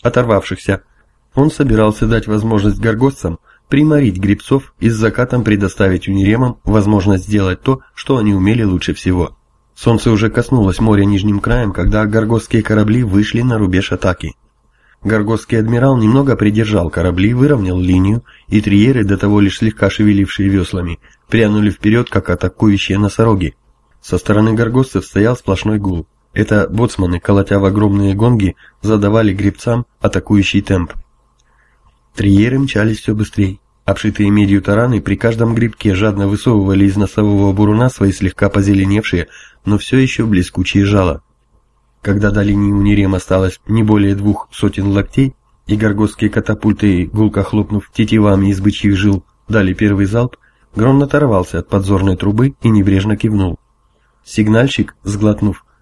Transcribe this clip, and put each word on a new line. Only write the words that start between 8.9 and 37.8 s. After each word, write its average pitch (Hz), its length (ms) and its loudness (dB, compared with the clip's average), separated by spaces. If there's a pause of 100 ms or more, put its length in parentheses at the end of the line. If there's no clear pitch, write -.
всего. 90 440 -4 (380)
Солнце 117 340 0
уже 110 200 2
коснулось 110 500 0
моря 104 240 2
нижним 101 380 0
краем, 113 320 -2
когда 101 320 0
горгостские 110 580 0
корабли 107 400 0
вышли 107 380 0
на 123 160 0
рубеж 95 340 -2
атаки. 90 440 -4 (680)
Горгостский 107 560 -2
адмирал 120 380 2
немного 123 380 2
придержал 104 540 0
корабли, 90 440 0
выровнял 123 460 0
линию, 92 440 2 (240)
и 104 140 2
триеры, 107 420 2
до 98 140 0
того 104 240 2
лишь 98 180 0
слегка 104 320 0
шевелившие 101 580 0
вёслами, 90 500 -2 (300)
прянули 107 400 2
вперёд, 107 400 0
как - 220 -4
атакующие 98 640 0
носороги. 101 580 0 (460)
Со - 160 -4
стороны 107 360 0
горгостцев 117 520 -2
стоял 110 300 0
сплошной 107 420 -4
гул. 92 300 -6 (260)
Это 107 340 0
боцманы, 92 520 -2
колотя 101 400 0
в 98 60 0
огромные 101 500 0
гонги, 107 400 0 (260)
задавали 104 520 2
гребцам 101 520 -2 (140)
атакующий 101 640 0
темп. 90 320 -4 (1200)
Триеры 101 420 2
мчались 110 440 -2
всё - 120 -4
быстрей. 104 480 -4 (240)
Обшитые 101 460 -2
медью 101 320 2
тараны 113 380 0
при 98 140 -4
каждом 117 380 0
грибке 113 400 0
жадно 101 340 0
высовывали 98 580 2
из 98 120 0
носового 101 560 0
буруна 104 360 2